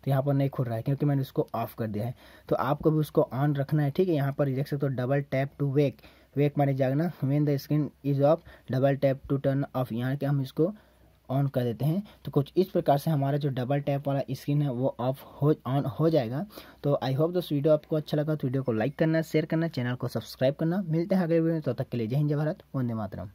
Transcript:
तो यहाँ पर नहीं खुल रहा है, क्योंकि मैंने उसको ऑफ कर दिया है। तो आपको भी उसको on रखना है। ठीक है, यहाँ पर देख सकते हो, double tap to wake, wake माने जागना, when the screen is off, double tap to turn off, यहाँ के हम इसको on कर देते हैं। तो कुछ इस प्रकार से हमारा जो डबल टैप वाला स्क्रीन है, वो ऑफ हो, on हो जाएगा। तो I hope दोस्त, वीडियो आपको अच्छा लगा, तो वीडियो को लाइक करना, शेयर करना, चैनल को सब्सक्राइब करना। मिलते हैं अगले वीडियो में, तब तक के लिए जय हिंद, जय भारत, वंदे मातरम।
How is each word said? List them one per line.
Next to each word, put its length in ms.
तो 80
यहाँ 120
पर 100
नहीं 160
खुल 160
रहा 100
है, 60
क्योंकि 240
मैंने 160
उसको 340
ऑफ 200
कर 120
दिया 180
है। 100
तो 60
आपको 360
भी 60
उसको 380
on 220
रखना 260
है। 80
ठीक 180
है, 60
यहाँ 180
पर 120
देख 220
सकते 180
हो, 80
double 300
tap 140
to 160
wake, 280
wake 200
माने 160
जागना, 380
when 360
the 180
screen 240
is 200
off, 140
double 300
tap 300
to 140
turn 160
off, 160
यहाँ 220
के 100
हम 160
इसको 320
on 200
कर 120
देते 220
हैं। 180
तो 60
कुछ 260
इस 100
प्रकार 300
से 140
हमारा 260
जो 120
डबल 300
टैप 280
वाला 140
स्क्रीन 300
है, 100
वो 280
ऑफ 240
हो, 120
on 320
हो 240
जाएगा। 360
तो 200
I 60
hope 240
दोस्त, 180
वीडियो 220
आपको 220
अच्छा 220
लगा, 180
तो 120
वीडियो 160
को 80
लाइक 240
करना, 260
शेयर 240
करना, 220
चैनल 280
को 120
सब्सक्राइब 480
करना। 260
मिलते 340
हैं 80
अगले 160
वीडियो 140
में, 80
तब 120
तक 160
के 80
लिए 100
जय 80
हिंद, 140
जय 60
भारत, 220
वंदे 180
मातरम। 420